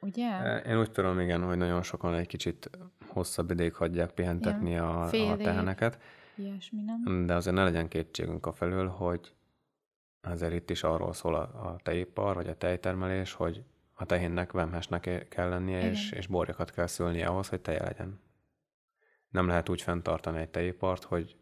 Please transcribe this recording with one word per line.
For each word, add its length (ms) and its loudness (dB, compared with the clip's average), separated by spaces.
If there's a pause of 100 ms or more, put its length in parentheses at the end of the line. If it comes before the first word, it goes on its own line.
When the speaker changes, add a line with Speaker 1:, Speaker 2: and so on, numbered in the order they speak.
Speaker 1:
ugye? 280 -2
Speaker 2:
E, 280 0
én 220 2
úgy 120 2
tudom, 280 2
igen, 240 2
hogy 140 2
nagyon 260 2
sokan 300 -2
egy 140 0
kicsit 420 -6 (380)
hosszabb 440 -2
ideig 220 2
hagyják 380 0
pihentetni 580 2
Speaker 1:
Igen. 140 2
Speaker 2:
a, 240 0
Speaker 1:
Fél 240 2
Speaker 2:
a 40 2
Speaker 1:
év, 80 -2
Speaker 2:
teheneket. 580 2 (340)
Speaker 1:
ilyesmi, 460 -8
nem? 440 0
Speaker 2:
De 80 4
azért 220 2
ne 80 6
legyen 240 4
kétségünk 580 -4
a 80 -2
felől, 340 0
hogy 480 -2 (840)
azért 320 -2
itt 160 -2
is 140 -2
arról 300 2
szól 220 0
a, 60 2
a 420 -8
tejipar, 520 0
vagy 120 -4
a 100 -6
tejtermelés, 760 0
hogy 300 -2 (300)
a 120 -8
tehénnek 460 0
vemhesnek 800 -2
kell 200 0
lennie, 280 0
Speaker 1:
Igen. 140 2
Speaker 2:
és, 200 -2
és 160 -8
borjakat 440 0
kell 160 2
szülnie 400 0
ahhoz, 220 0
hogy 120 -4
teje 220 -2
legyen. 380 -8 (1080)
Nem 180 4
lehet 220 2
úgy 120 0
fenntartani 580 -2
egy 100 -4
tejipart, 540 -2
hogy, 380 -4